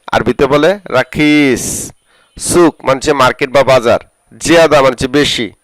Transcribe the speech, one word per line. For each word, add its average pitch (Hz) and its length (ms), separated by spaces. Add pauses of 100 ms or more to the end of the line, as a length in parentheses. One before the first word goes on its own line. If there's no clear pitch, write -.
(120)
আরবিতে 117 340
বলে 147 400
রাখিস। 143 1040 (480)
সুক - 460
মানছে 135 280
মার্কেট 131 360
বা 139 140
বাজার, 117 360 (380)
জিয়াদা 156 440
মানছে 131 260
বেশি, 127 440 (120)